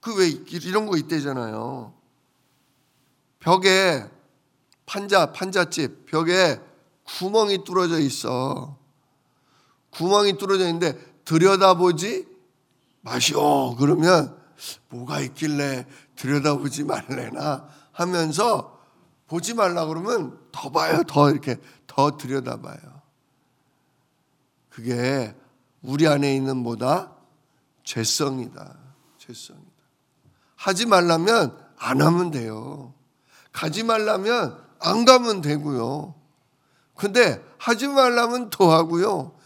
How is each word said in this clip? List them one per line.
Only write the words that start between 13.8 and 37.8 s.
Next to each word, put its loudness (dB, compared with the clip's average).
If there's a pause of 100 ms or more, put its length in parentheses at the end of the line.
"뭐가 -10
있길래 -4 (300)
들여다보지 -2
말래나?" -6 (240)
하면서 -2 (460)
보지 -6
말라 0
그러면 -6 (120)
더 -12
봐요. 2
더 4
이렇게 -2 (300)
더 0
들여다봐요. -10 (1700)
그게 -4 (460)
우리 0
안에 2
있는 -2
뭐다? -4 (720)
죄성이다. -6 (400)
죄성이다. -20 (840)
하지 -2
말라면 4 (180)
안 -2
하면 2
돼요. -10 (600)
가지 -6
말라면 0 (180)
안 0
가면 6
되고요. -4 (840)
근데 2 (140)
하지 -2